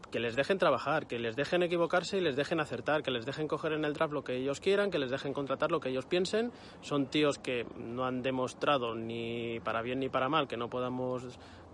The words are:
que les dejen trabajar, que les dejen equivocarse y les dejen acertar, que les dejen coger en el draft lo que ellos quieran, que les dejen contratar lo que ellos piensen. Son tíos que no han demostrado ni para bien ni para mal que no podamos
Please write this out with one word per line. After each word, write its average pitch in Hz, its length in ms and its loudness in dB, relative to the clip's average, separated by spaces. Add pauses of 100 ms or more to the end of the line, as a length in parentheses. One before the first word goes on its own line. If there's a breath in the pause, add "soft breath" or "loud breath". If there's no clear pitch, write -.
(100)
que 117 100 -2
les 117 160 -2
dejen 160 220 2
trabajar, 143 480 4
que 120 120 -4
les 117 180 -2
dejen 156 260 2
equivocarse 175 560 2
y - 20 2
les 151 160 2
dejen 156 240 2
acertar, 147 420 0
que 131 80 -2
les 117 160 -2
dejen 147 220 -4
coger 156 240 -2
en 151 120 0
el 151 100 0
draft 151 180 2
lo 139 100 -2
que 127 140 -4
ellos 135 240 -2
quieran, 202 300 4
que 175 80 0
les 131 120 0
dejen 139 220 -2
contratar 139 400 0
lo 156 80 2
que - 80 -2
ellos 131 180 -2
piensen. 214 460 0 (300 loud breath)
Son 143 240 0
tíos 147 320 2
que 120 280 -2 (100)
no 120 280 -4
han 127 180 -2
demostrado 127 720 0
ni 117 640 -4
para 113 220 -2
bien 127 160 -2
ni 131 100 -2
para 131 200 0
mal 151 180 2
que 113 100 -6
no 117 120 -4
podamos 127 720 -4 (360 loud breath)